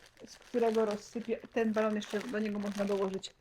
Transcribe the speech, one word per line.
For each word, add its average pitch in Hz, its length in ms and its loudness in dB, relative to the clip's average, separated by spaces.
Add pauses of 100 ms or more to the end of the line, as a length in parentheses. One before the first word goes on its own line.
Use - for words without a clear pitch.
(280)
z - 80 -20
którego 226 500 2
rozsypie, 214 540 -4 (140)
ten 226 200 2
balon 214 220 2
jeszcze 208 240 -2
do 208 200 -4
niego 208 200 0
można 202 260 -2
dołożyć 196 560 0